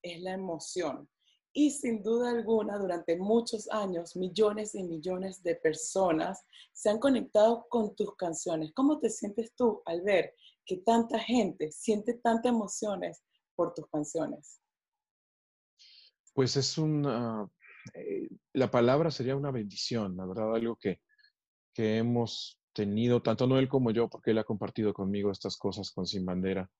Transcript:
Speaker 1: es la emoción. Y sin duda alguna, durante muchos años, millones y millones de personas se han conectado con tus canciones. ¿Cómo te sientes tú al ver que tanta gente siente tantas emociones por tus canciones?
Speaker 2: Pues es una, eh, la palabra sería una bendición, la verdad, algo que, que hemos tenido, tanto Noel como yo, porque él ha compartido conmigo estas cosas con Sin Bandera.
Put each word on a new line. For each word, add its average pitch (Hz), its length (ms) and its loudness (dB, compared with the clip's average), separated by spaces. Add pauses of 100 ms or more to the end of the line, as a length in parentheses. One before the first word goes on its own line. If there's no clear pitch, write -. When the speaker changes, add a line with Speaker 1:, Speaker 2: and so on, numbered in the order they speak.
Speaker 1:
es 170 200 -10
la 185 120 -6
emoción. 165 720 -6 (460)
Y 285 180 4
sin 220 320 -4
duda 240 280 2
alguna, 214 460 0
durante 175 400 0
muchos 220 540 0
años, 185 460 -4
millones 208 580 0
y 196 80 -6
millones 185 580 -6
de 170 140 0
personas 170 880 -2 (300)
se - 160 0
han 214 100 2
conectado 226 680 4
con 220 260 0
tus - 220 -4
canciones. 160 560 -4
¿Cómo 285 260 4
te 226 100 0
sientes 220 460 -6
tú 226 300 2
al 170 160 -2
ver 190 340 2 (300)
que 185 120 -4
tanta 226 400 2
gente 214 540 0
siente 220 440 -2
tantas 233 360 2
emociones 196 720 -4 (320)
por 170 180 -2
tus 151 140 -12
canciones? 147 720 -6 (1700)
Speaker 2:
Pues 135 240 0
es 135 200 -2
una, 120 720 -2 (440)
eh, - 360 -8 (240)
la 127 160 2
palabra 131 420 4
sería 131 260 -2
una 139 140 -2
bendición, 104 640 -4
la 92 80 -8
verdad, 110 300 -2
algo 113 220 0
que, 95 240 -4 (720)
que 110 240 0
hemos 117 600 -2 (160)
tenido, 110 480 2
tanto 117 260 2
Noel 131 200 4
como 131 240 2
yo, 117 180 2
porque - 220 -2
él 110 60 4
ha 107 80 0
compartido 104 480 -2
conmigo 101 360 -2
estas 95 280 -6
cosas 98 340 -6
con 92 140 -4
Sin 92 200 -4
Bandera. 92 440 -2 (100)